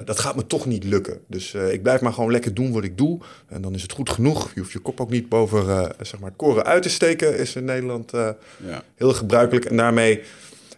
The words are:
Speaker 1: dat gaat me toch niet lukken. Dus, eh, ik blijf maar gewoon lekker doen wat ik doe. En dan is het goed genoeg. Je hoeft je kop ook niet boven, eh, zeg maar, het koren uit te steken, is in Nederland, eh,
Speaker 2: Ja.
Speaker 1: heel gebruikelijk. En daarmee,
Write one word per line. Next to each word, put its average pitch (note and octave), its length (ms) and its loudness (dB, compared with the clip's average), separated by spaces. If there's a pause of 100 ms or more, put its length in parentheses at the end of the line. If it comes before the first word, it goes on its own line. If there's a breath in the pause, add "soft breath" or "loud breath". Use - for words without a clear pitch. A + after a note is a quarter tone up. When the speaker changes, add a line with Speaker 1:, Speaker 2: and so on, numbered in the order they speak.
Speaker 1:
dat - 140 -4
gaat C#3 160 -4
me A#2+ 120 -4
toch - 180 -2
niet A2 180 -2
lukken. G2 440 -2
Dus, - 260 -10
eh, F#2+ 200 -2
ik F#2 100 -6
blijf B2 180 4
maar A#2+ 120 0
gewoon A#2 180 0
lekker A#2+ 220 0
doen B2 180 -2
wat A2 120 -2
ik F#2+ 140 -8
doe. D#3+ 220 0 (280 loud breath)
En F2+ 140 -10
dan F#2+ 120 -6
is F#2 80 -6
het F#2 100 -12
goed - 180 -6
genoeg. A#2+ 440 0
Je - 60 -8
hoeft F#2 120 -8
je - 80 -10
kop - 220 -8
ook A#2+ 80 -6
niet A#2+ 200 -2
boven, G#2+ 300 2 (100)
eh, F#2+ 200 0 (120)
zeg G#2 180 -12
maar, G2+ 100 -12
het F#2+ 80 -16
koren B2+ 280 4
uit F3+ 180 4
te F3+ 60 -2
steken, D#3+ 480 2
is - 180 -4
in B2+ 100 -6
Nederland, B2+ 480 -4
eh, A#2 160 0 (380 loud breath)
Speaker 2:
Ja. - 160 -10 (120)
Speaker 1:
heel B2+ 180 4
gebruikelijk. A#2+ 520 4
En A#2 120 0
daarmee, A#2 440 4 (560 loud breath)